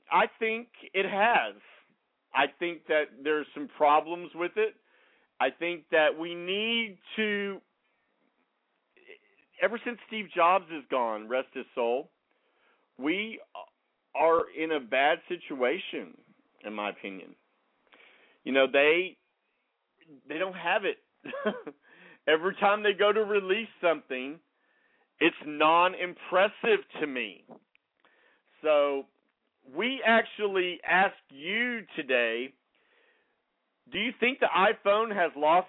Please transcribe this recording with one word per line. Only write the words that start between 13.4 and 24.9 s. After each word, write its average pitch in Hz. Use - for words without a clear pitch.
are 165
in 160
a 151
bad 135
situation, 143
in 104
my 104
opinion. 95
You 127
know, 135
they, 156
they 147
don't 185
have 180
it. 175
<laughs> 440
Every 160
time 202
they 202
go 202
to 214
release 202
something, 143